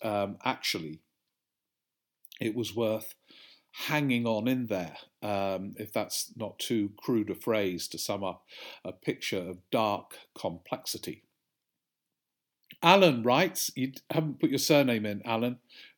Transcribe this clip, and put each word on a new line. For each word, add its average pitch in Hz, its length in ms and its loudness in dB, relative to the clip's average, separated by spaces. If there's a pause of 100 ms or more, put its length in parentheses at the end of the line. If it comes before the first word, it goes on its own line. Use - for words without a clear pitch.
um, 101 400 -2
actually 82 580 -4 (1400)
it 113 140 -2
was 107 200 -4
worth 110 400 -2 (560)
hanging 135 560 0
on 110 220 0
in 127 200 0
there, 90 280 -4 (260)
um, 98 540 -2
if 104 160 -10
that's - 420 -4
not 104 240 -8
too 104 380 0
crude 110 320 0
a 92 60 -2
phrase 101 540 -2
to 82 100 -12
sum 101 260 -4
up 90 220 -6 (360)
a 92 100 -10
picture - 440 -4
of 90 220 -6 (120)
dark 107 460 0 (180)
complexity. - 880 -8 (1600)
Alan 170 400 8
writes, 135 520 4
you 131 180 -2 (160)
haven't 151 320 0
put 156 80 4
your 135 100 0
surname 127 460 4
in, 104 220 -4
Alan, 120 320 0 (400)